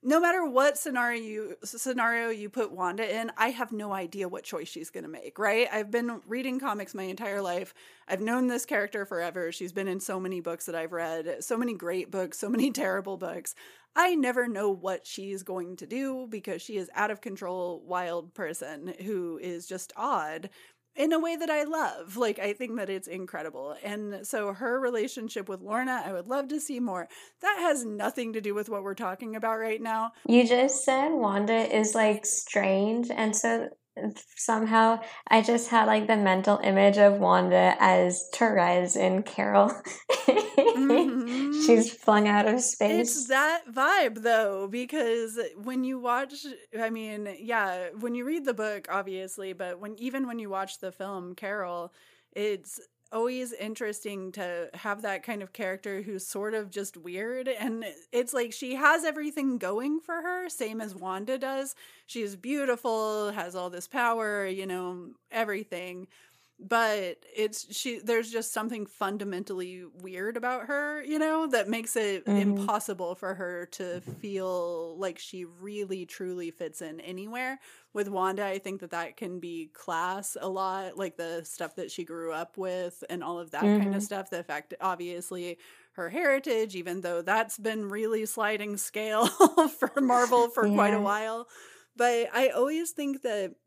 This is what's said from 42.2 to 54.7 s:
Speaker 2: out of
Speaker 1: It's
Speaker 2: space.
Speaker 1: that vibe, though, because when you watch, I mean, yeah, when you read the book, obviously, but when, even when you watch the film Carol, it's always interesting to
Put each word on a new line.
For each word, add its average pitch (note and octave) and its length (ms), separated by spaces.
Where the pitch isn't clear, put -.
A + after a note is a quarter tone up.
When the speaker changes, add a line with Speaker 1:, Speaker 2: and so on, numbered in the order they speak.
Speaker 2:
out G#3 180
of G#3+ 80
Speaker 1:
It's B3 180
Speaker 2:
space. A#3 560
Speaker 1:
that D4+ 420
vibe, C4 520
though, G#3+ 460
because A#3 680
when B3+ 280
you C4 140
watch, C4+ 480
I A3+ 120
mean, G#3+ 380
yeah, F#3+ 500
when A#3 160
you B3 100
read D4+ 200
the B3+ 100
book, G#3 360
obviously, F#3+ 600
but F3+ 280
when, G#3 180
even B3+ 280
when A#3 120
you G#3 120
watch F#3+ 280
the F#3 140
film F#3+ 420
Carol, F3+ 580
it's G3+ 480
always A#3+ 400
interesting G#3 800
to F3 420